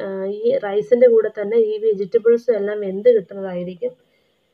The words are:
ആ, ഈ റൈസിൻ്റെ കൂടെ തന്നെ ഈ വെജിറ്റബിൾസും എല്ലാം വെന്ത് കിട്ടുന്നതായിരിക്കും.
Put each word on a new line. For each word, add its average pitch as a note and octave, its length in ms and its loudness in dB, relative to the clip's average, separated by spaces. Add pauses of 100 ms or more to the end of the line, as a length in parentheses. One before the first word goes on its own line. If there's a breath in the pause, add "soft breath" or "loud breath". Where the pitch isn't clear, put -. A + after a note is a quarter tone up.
ആ, F#3+ 240 -6
ഈ G#3+ 300 -2
റൈസിൻ്റെ G#3 520 2
കൂടെ A3 200 4
തന്നെ G#3 280 -4
ഈ G#3+ 220 0
വെജിറ്റബിൾസും A3 800 0
എല്ലാം G#3 240 -4
വെന്ത് G3+ 280 0
കിട്ടുന്നതായിരിക്കും. F#3+ 840 -2 (600)